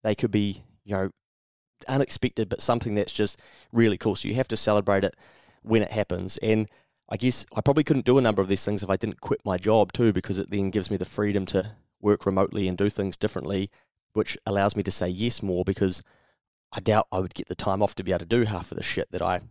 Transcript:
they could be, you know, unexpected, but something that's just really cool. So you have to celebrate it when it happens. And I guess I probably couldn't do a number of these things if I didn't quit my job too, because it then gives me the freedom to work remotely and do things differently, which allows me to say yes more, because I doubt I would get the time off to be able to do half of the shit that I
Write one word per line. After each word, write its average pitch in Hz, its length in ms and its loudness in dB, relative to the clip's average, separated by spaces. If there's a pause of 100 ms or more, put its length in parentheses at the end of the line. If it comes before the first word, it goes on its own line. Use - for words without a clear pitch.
they 107 120 0
could 110 160 -2
be, 104 320 0 (200)
you 101 120 -6
know, 95 160 -2 (760)
unexpected, 127 640 -2
but - 120 -6
something 117 340 0
that's 104 180 -2
just - 260 -2 (320)
really 113 260 4
cool. 104 180 0
So - 120 -6
you 98 80 -2
have 127 120 0
to 110 100 -2
celebrate 101 460 2
it 98 100 -2 (480)
when 110 220 4
it - 80 -4
happens. 95 460 -4
And 110 320 2 (400)
I 107 80 -4
guess 123 360 0
I 107 80 -2
probably 143 220 4
couldn't 135 220 0
do 127 120 6
a 131 40 6
number 107 200 2
of 92 60 0
these 98 160 0
things 101 180 -2
if 98 80 -8
I 98 60 2
didn't - 260 -6
quit - 240 -2
my 95 120 -2
job 104 340 4
too, 113 220 4
because 95 260 -2
it - 100 -6
then 98 220 -2
gives 95 180 -2
me 98 80 -2
the 92 80 -4
freedom 101 420 -2
to 98 280 -2 (240)
work 104 260 2
remotely 95 420 0
and 92 100 -2
do 101 120 2
things 98 280 -4
differently, 98 520 -2 (440)
which - 320 -2
allows 101 300 0
me 101 80 -2
to 98 60 -2
say 90 200 -2
yes 104 340 -4
more, 90 220 0
because 95 360 0 (680)
I - 80 -10
doubt 107 320 2
I 92 80 -2
would 92 160 -6
get - 140 -10
the 92 60 -4
time 101 280 0
off 98 120 0
to 95 80 -8
be 92 80 -4
able 87 80 0
to 87 60 -8
do 117 200 2
half 92 260 -6
of - 60 -10
the - 60 -8
shit - 280 -6
that 87 100 -6
I 87 300 -2